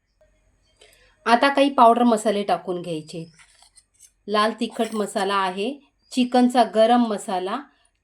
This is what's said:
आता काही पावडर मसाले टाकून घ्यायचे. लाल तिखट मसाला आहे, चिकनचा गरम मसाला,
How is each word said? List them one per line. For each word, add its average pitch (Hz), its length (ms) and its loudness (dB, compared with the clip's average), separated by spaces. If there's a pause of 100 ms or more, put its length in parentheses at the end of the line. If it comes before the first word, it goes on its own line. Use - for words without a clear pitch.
(1300)
आता 240 220 4
काही 277 260 2
पावडर 233 280 6
मसाले 214 400 0
टाकून 180 400 -4
घ्यायचे. 165 420 -12 (1000)
लाल 214 340 0
तिखट 220 340 -6
मसाला 202 420 -4
आहे, 196 360 -4 (400)
चिकनचा 247 520 2 (100)
गरम 233 320 4
मसाला, 202 540 -6 (440)